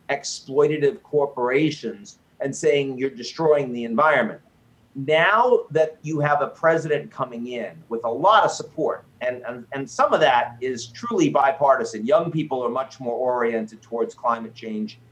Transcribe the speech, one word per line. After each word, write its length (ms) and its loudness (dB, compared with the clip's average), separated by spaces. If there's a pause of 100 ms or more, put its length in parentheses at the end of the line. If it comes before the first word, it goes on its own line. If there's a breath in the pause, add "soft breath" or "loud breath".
exploitative 960 0
corporations 1160 -2 (200)
and 160 -4
saying, 420 0
"You're 120 -2
destroying 640 0
the 100 -4
environment." 560 2 (560)
Now 680 4 (100)
that 320 0
you 160 -4
have 220 2
a 60 -2
president 640 0
coming 380 -8
in 420 -10
with 140 -4
a 60 -2
lot 340 6
of 80 2
support, 540 -6 (160)
and, 260 -4
and, 240 -10
and 180 -8
some 240 2
of 60 4
that 400 2
is 280 -6
truly 420 0
bipartisan. 760 2
Young 260 2
people 320 -4
are 60 -2
much 300 -6
more 160 -6
oriented 680 -2
towards 320 -6
climate 400 -4
change, 460 -10 (120)